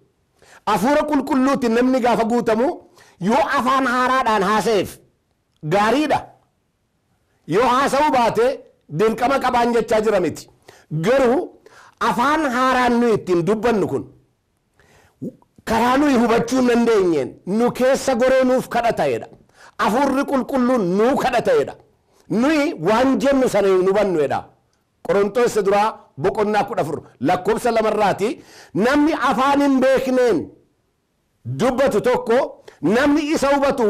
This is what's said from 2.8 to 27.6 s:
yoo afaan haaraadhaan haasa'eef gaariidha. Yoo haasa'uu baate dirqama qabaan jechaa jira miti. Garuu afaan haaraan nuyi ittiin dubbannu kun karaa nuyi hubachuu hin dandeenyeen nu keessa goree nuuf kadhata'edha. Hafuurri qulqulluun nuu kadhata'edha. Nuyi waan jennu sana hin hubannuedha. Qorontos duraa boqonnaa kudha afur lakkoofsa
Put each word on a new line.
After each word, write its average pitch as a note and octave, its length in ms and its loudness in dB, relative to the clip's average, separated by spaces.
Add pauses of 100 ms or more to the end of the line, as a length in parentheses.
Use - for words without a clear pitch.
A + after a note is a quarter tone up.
yoo A3+ 220 2 (140)
afaan C4 300 0
haaraadhaan B3 560 0
haasa'eef G3+ 480 0 (720)
gaariidha. G#3+ 580 0 (1300)
Yoo G#3 200 2
haasa'uu C4+ 440 0
baate A#3 340 2 (420)
dirqama A3 500 0
qabaan A#3+ 360 0
jechaa A3 260 0
jira G#3 200 0
miti. - 280 -6 (440)
Garuu A#3+ 500 2 (580)
afaan C4+ 500 0
haaraan B3 500 0
nuyi A#3+ 140 2
ittiin F3+ 320 -2
dubbannu G#3+ 420 0
kun C3 160 -4 (1600)
karaa A#3+ 320 0
nuyi C#4 200 2
hubachuu A#3 420 0
hin B3 100 2
dandeenyeen G3+ 640 2 (160)
nu A3 260 0
keessa C4 420 0
goree C4 300 2
nuuf B3+ 240 0
kadhata'edha. G3 580 -2 (520)
Hafuurri C4 460 0
qulqulluun B3+ 600 0 (120)
nuu A#3 200 2
kadhata'edha. G3+ 580 0 (540)
Nuyi C#4+ 520 0
waan A3+ 400 2
jennu C4 280 2
sana G3+ 200 0
hin F#3 200 2
hubannuedha. F3 500 0 (680)
Qorontos G3+ 500 0 (100)
duraa G3+ 240 2 (300)
boqonnaa G3+ 460 0
kudha G3+ 180 -4
afur C#3+ 160 -6 (220)
lakkoofsa G#3 520 0